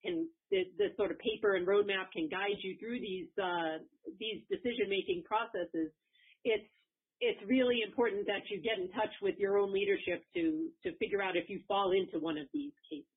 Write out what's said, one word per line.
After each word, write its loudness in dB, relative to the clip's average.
can, -2
this, 2
this 2
sort 0
of -6
paper 0
and 0
roadmap 2
can -4
guide -2
you -6
through -6
these, -6
uh, 0
these -6
decision-making 0
processes, -2
it's, 2
it's 0
really 4
important 0
that -2
you -6
get 0
in -4
touch -2
with 2
your 4
own 4
leadership 0
to, 0
to -4
figure 0
out 0
if -2
you -6
fall 4
into 2
one -2
of -8
these -4
cases. -10